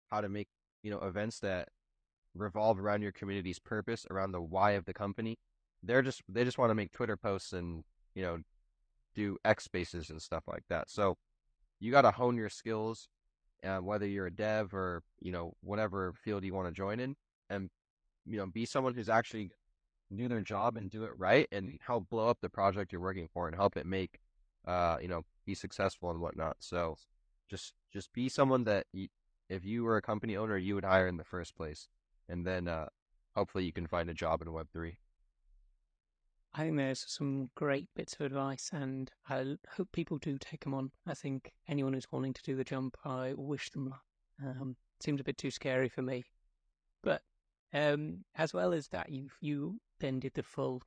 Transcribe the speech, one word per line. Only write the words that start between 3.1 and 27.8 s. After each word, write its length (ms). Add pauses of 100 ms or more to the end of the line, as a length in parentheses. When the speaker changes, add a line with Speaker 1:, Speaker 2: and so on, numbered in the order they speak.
Speaker 1:
community's 480
purpose, 500
around 220
the 100
why 300
of 140
the 80
company. 440 (460)
They're 180
just, 280
they 160
just 120
wanna 180
make 180
Twitter 240
posts 340
and, 320 (320)
you 80
know, 160 (760)
do 300
X 220
Spaces 440
and 120
stuff 260
like 220
that. 200
So 280 (640)
you 100
gotta 200
hone 260
your 120
skills, 600 (560)
uh, 140
whether 280
you're 200
a 40
dev 420
or, 300 (160)
you 120
know, 300
whatever 520
field 320
you 80
wanna 180
join 300
in, 140 (340)
and, 200 (560)
you 120
know, 80
be 200
someone 280
who's 160
actually 420 (640)
do 140
their 120
job 360
and 120
do 140
it 140
right 340
and 340
help 240
blow 200
up 120
the 80
project 440
you're 80
working 320
for 140
and 80
help 200
it 100
make, 340 (480)
uh, 340
you 60
know, 160 (220)
be 80
successful 580
and 100
whatnot. 380
So 360 (540)
just, 240 (180)